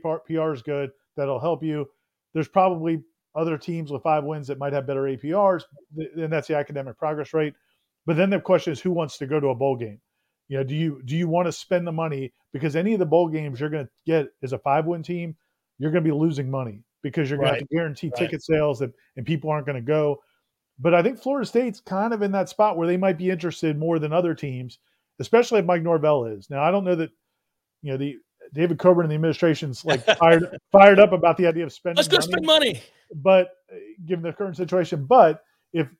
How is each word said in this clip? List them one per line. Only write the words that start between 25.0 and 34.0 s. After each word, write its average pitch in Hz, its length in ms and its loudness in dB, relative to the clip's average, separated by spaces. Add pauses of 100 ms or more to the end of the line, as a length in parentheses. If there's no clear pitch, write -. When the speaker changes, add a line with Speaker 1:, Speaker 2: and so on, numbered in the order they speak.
Speaker 1:
especially 233 400 2
if 175 80 2
Mike 175 160 0
Norvell 151 440 2
is. 107 220 -12
Now, 139 140 -4
I 160 80 2
don't 202 140 0
know 180 100 0
that, 160 160 -4 (720)
you 147 80 -10
know, 135 60 -4
the 139 200 -6 (360)
David 165 260 -2
Coburn 180 260 4
and 156 60 -2
the 151 60 -2
administration's, 156 680 -2
like, 143 200 0
Speaker 2:
<laughs> 214 120 4
Speaker 1:
fired, 170 400 4 (140)
fired 196 300 10
up 208 100 10
about 170 280 2
the 180 100 2
idea 165 160 0
of 143 80 -8
spending 175 240 -6
Speaker 2:
Let's 302 100 4
go - 120 2
Speaker 1:
money. - 120 -2
Speaker 2:
spend 339 160 -2
money. 285 360 2 (340)
Speaker 1:
But, 185 400 2 (160)
uh, - 60 -18 (260)